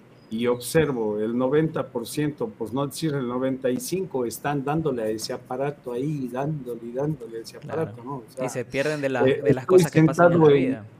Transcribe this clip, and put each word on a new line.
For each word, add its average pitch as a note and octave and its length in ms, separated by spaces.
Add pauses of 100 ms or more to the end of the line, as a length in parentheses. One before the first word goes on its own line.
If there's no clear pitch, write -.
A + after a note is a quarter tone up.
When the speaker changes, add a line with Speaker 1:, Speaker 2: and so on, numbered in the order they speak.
(300)
Speaker 1:
y A2+ 160
observo A#2+ 760
el A#2 160
noventa D3+ 520
por A#2 180
ciento, D3 420
pues G#2+ 240
no C#3 140
decir C#3+ 280
el C3+ 140
noventa B2+ 420
y A#2+ 100
cinco, E3+ 440
están C#3 400
dándole C#3+ 380
a G#2+ 60
ese A2 240
aparato B2+ 600
ahí, C3+ 360
dándole B2+ 560
y A#2+ 80
dándole B2+ 460
a - 40
ese - 160
Speaker 2:
Claro. D3 340
Speaker 1:
aparato, A#2 120
¿no? C#3 120
O A#2 120
sea, B2+ 160
Speaker 2:
Y B2+ 40
se B2 160
pierden D3 360
de C#3 80
las, B2+ 200
Speaker 1:
eh, - 160
Speaker 2:
de C#3 100
las B2+ 100
Speaker 1:
estoy - 20
Speaker 2:
cosas F3+ 260
que D#3 100
pasan E3+ 300
en E3+ 80
la D#3 60
Speaker 1:
sentado D3 40
en, C3+ 180
Speaker 2:
vida. A2 180 (140)